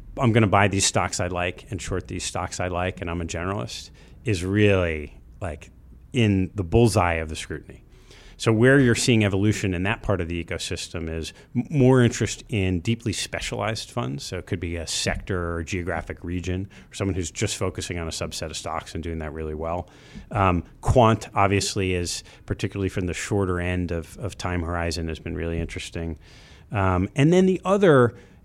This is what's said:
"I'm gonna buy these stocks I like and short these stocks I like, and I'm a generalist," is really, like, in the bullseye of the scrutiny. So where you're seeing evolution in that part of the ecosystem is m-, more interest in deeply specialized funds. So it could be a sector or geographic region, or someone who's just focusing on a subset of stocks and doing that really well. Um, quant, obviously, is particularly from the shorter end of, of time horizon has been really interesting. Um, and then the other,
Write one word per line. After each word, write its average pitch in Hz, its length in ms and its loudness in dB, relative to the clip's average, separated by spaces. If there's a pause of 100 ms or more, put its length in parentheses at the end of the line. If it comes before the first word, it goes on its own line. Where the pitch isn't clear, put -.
(160)
"I'm 127 140 2
gonna 110 160 6
buy 101 220 6
these 95 180 0
stocks 90 320 -2
I 92 80 -2
like 87 440 -6
and 98 120 -6
short 92 240 -6
these 95 160 -8
stocks - 380 -6
I 90 80 -2
like, 90 320 -4
and 87 100 -6
I'm 85 100 -4
a 85 40 -4
generalist," 95 680 -6 (340)
is 92 200 0
really, 92 760 2 (200)
like, 80 300 -10 (420)
in 101 420 2
the 104 80 -4
bullseye 90 520 4
of 80 140 -4
the 78 80 -10
scrutiny. - 440 -12 (560)
So - 160 2
where 127 280 8
you're 120 160 6
seeing 110 280 4
evolution 98 500 2
in 87 100 -2
that 110 180 -2
part 95 180 0
of 82 80 -4
the 85 160 -4
ecosystem 82 640 -8
is 80 240 -6 (240)
m-, 123 140 -2
more 131 320 6
interest 117 460 0
in 95 320 0
deeply 110 320 -2
specialized 110 800 -6
funds. 131 320 -6
So - 140 -8
it 82 80 -10
could 98 120 -4
be 85 160 -6
a 82 140 -8
sector 87 640 -4
or 85 80 -4
geographic 85 600 -6
region, 90 440 -4 (220)
or - 40 -20
someone 98 200 -2
who's 90 160 -4
just - 260 -4
focusing 92 400 -6
on 82 120 -6
a - 20 -8
subset 80 400 -8
of 78 60 -10
stocks 80 380 -8
and 82 100 -6
doing 82 140 -6
that 78 140 -8
really 78 220 -8
well. 82 340 -6 (440)
Um, 92 320 2 (160)
quant, 113 540 4
obviously, 98 600 2
is 87 300 -4 (200)
particularly 98 440 -4
from 92 180 -4
the 85 80 -2
shorter 92 460 -2
end 90 320 -2
of, 82 260 -6
of - 180 -10
time 90 260 -4
horizon 85 460 -4
has 80 120 -8
been 82 160 -8
really 82 240 -4
interesting. 82 580 -8 (540)
Um, 95 420 2
and 151 180 4
then 185 140 6
the 185 180 2
other, 175 520 6 (280)